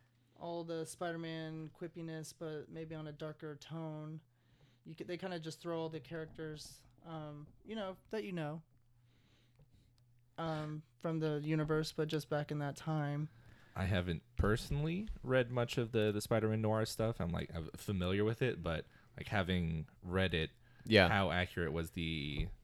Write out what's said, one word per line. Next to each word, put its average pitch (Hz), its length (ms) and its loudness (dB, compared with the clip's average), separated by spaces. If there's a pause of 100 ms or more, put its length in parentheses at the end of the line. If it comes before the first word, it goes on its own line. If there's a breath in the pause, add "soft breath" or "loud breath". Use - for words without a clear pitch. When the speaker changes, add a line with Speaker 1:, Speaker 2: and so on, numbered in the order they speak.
(400 soft breath)
Speaker 1:
all 170 240 -6
the 165 220 -4
Spider-Man 160 840 -6 (100)
quippiness, 165 580 -8
but 156 340 -6
maybe 160 240 -8
on 156 120 -8
a 151 40 -8
darker 151 480 -8
tone. 156 600 -8 (680 soft breath)
You 160 100 -14
could, - 120 -10
they 175 100 -4
kinda 180 220 -6
just 160 220 -8
throw 170 180 -2
all 160 100 -2
the 160 100 -8
characters, 160 760 -10 (340)
um, 151 380 -8 (200)
you 214 100 -8
know, 190 200 -4 (140)
that 220 140 -2
you 208 80 -8
know, 160 300 -2 (1800 soft breath)
um, 156 420 -2 (200)
from 160 180 0
the 151 240 2
universe, 156 520 2
but 156 120 0
just 156 220 -2
back 147 220 0
in 147 80 0
that 143 160 -2
time. 151 540 0 (460 loud breath)
Speaker 2:
I 92 100 0
haven't 90 380 2 (140)
personally 151 680 2 (160)
read 127 280 4
much 120 260 2
of 117 140 2
the, 107 200 6
the 104 80 0
Spider-Man 110 420 4
Noir 110 240 4
stuff. 113 360 0
I'm, 85 80 2
like, 82 260 -2
I'm 82 220 -4
familiar 95 480 2
with 113 160 2
it, 117 220 2
but, 82 220 0 (300 soft breath)
like, - 120 -8
having 85 580 2 (180)
read 90 300 2
it, 80 160 2 (360 loud breath)
Speaker 3:
Yeah. 98 220 10
Speaker 2:
how 95 240 4
accurate 85 400 0
was 82 200 -2
the 78 560 -2 (160)